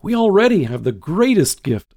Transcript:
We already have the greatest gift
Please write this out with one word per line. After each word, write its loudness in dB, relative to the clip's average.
We -4
already 2
have -8
the -2
greatest -2
gift -6